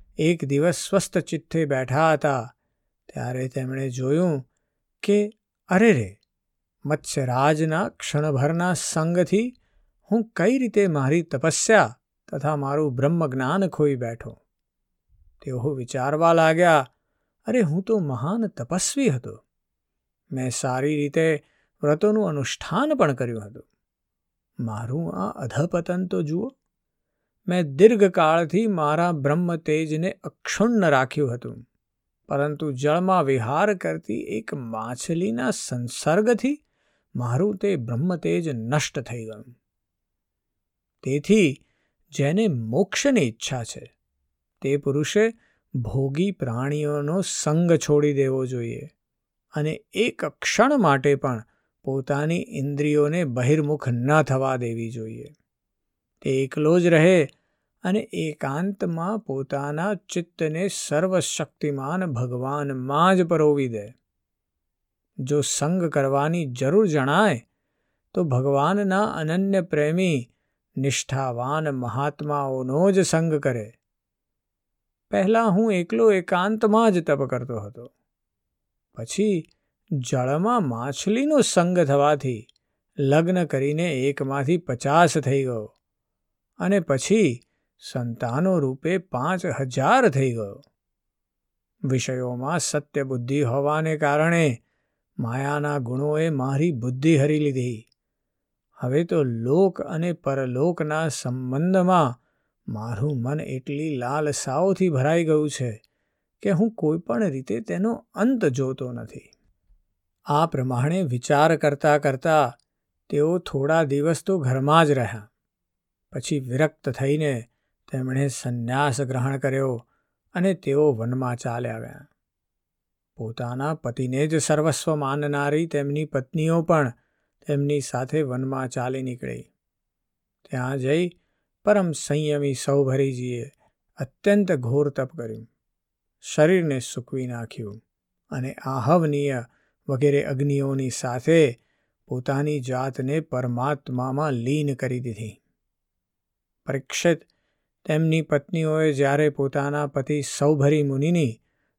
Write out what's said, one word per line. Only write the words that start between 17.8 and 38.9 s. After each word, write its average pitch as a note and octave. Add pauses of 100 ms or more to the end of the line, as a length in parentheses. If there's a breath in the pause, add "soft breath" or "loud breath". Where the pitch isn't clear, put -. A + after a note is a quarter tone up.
તો A3
મહાન D#3+
તપસ્વી F#3+
હતો. A#2+ (840)
મેં C3
સારી C3+
રીતે D3 (380)
વ્રતોનું G3+
અનુષ્ઠાન F3
પણ F3
કર્યું A#2+
હતું. G#2 (960)
મારું A#2
આ G3
અધપતન F3
તો F#3
જુઓ. F3 (960)
મેં F3
દીર્ઘકાળથી F3+
મારા E3+
બ્રહ્મ E3
તેજને D#3+ (120)
અક્ષુણ્ણ A3
રાખ્યું C3
હતું, A#2 (600)
પરંતુ D3
જળમાં E3
વિહાર C3+
કરતી E3+
એક -
માછલીના D#3+
સંસર્ગથી G#3 (500)
મારું C3+
તે G3
બ્રહ્મ C3
તેજ E3
નષ્ટ B2+